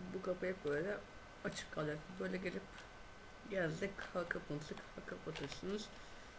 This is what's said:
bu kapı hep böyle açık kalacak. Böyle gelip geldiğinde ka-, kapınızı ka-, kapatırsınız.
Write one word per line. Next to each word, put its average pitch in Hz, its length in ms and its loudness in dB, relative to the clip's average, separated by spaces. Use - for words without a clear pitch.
bu 190 80 0
kapı 180 240 2
hep 185 180 0
böyle 160 340 4
açık - 280 -2
kalacak. 151 260 2
Böyle 185 160 4
gelip 185 260 2
geldiğinde 185 400 6
ka-, 170 140 2
kapınızı 151 460 0
ka-, - 320 -8
kapatırsınız. 175 840 0